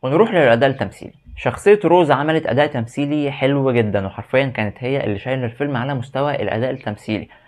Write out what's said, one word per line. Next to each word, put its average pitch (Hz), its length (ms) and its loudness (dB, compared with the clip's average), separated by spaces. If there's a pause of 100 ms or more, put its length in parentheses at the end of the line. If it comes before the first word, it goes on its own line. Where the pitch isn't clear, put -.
ونروح 233 280 2
للأداء 135 380 4
التمثيلي. - 440 -8 (220)
شخصية 202 500 2
روز 170 260 4
عملت 156 360 0
أداء 143 200 2
تمثيلي 143 640 -2
حلو 135 400 0
جدًا، 104 340 0
وحرفيًا 131 400 -2
كانت 110 340 -4
هي 135 240 -2
اللي 101 160 -4
شايلة 127 260 -4
الفيلم 135 320 -4
على 131 160 -4
مستوى 135 420 -4
الأداء 110 360 -2
التمثيلي. 110 560 -8 (200)